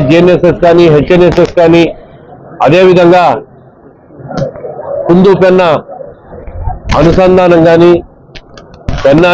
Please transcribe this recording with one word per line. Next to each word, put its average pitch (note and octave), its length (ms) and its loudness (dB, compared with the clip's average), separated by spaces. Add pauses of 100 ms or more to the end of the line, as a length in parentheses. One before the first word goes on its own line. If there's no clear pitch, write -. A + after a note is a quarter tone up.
జేఎన్ఎస్ఎస్ F3 560 0
కానీ, E3+ 200 2 (100)
హెచ్ఎన్ఎస్ఎస్ F3 640 0
కానీ, E3+ 240 2 (840)
అదేవిధంగా F3+ 600 2 (1800)
కుందు F#3 260 2 (100)
పెన్న F#3 180 2 (1400)
అనుసంధానం F3+ 680 2
కానీ, E3+ 240 4 (1120)
పెన్నా D#3+ 280 2